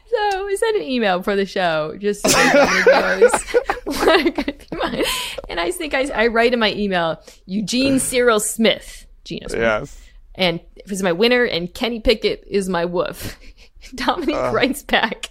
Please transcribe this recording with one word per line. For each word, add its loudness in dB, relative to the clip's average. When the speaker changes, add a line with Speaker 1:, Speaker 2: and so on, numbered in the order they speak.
Speaker 1:
So 0
I -2
sent 0
an 0
email 0
for 0
the 2
show, -2
just -2
so 4
everybody 4
knows 4
<laughs> -2
what 2
it 0
could -6
be -14
mine. -4
And -8
I -2
think -6
I, 0
I 0
write 4
in 0
my 2
email, -2
"Eugene 0
Cyril 2
Smith, -2
Geno -12
Smith." -4
Speaker 2:
Yes. -2
Speaker 1:
And 0
this -8
is -4
my 2
winner, 2
and -4
Kenny -4
Pickett 0
is -2
my -2
woof. -6
<laughs> -20
Dominic -2
Speaker 2:
Uh. 0
Speaker 1:
writes 0
back -2